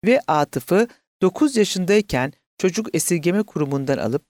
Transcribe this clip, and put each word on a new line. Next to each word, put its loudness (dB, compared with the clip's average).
Ve 4
Atıf'ı 0
dokuz 0
yaşındayken 0
çocuk -2
esirgeme 0
kurumundan -2
alıp -2